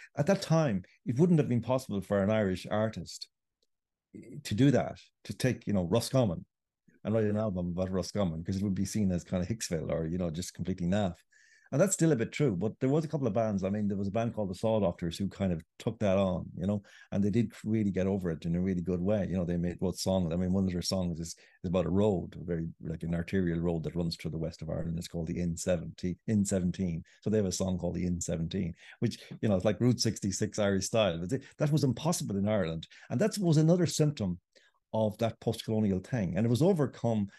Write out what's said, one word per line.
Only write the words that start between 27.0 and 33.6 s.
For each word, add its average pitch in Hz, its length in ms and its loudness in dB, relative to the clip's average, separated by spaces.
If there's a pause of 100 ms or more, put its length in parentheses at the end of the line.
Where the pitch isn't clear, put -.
So 110 80 -2
they 110 80 4
have 101 80 2
a 90 60 0
song 92 240 0
called 87 200 -2
the 87 100 0
N 87 140 -2
seventeen, 85 540 -4 (260)
which, - 180 0 (240)
you 120 60 2
know, 101 80 4
it's 90 80 0
like 104 160 2
Route 117 200 4
sixty-six 113 600 -2
Irish 98 260 2
style. 98 320 2
But 90 140 -6
it, 127 100 -2 (160)
that 147 140 0
was 147 100 2
impossible 131 540 0
in 98 120 0
Ireland. 82 380 0 (240)
And 123 100 0
that 214 180 2
was 170 180 4
another 165 300 6